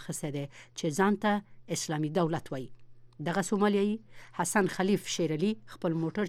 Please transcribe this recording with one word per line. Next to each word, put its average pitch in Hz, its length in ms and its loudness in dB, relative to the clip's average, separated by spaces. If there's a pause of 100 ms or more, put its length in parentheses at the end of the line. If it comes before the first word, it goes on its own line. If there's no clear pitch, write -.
اخیستی - 360 -6
دی 143 80 -4 (340)
چې - 80 -2 (120)
ځان 202 240 4
ته 208 100 4 (440)
اسلامي 151 420 -2
دولت 165 340 0
وایي. 131 160 -6 (600)
دغه 180 140 2
سومالیایي 208 500 4 (460)
حسن 180 340 2
خلیف 190 400 2
شیر 160 240 0
علي 196 160 2 (220)
خپل 170 260 -2
موټر 165 280 -2